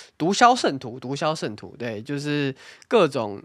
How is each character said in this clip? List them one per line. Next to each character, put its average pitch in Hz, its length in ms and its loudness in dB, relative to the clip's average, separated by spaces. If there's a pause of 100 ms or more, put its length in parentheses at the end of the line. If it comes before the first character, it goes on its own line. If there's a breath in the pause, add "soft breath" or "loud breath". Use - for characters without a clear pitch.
(180 loud breath)
《毒 180 160 2
枭 247 200 6
圣 190 240 0
徒》， 123 120 -10 (100)
《毒 139 160 -6
枭 156 180 0
圣 127 220 -6
徒》， 101 220 -16
对， 113 240 -8
就 143 160 -6
是 143 360 -2 (320 loud breath)
各 196 220 4
种 110 360 -4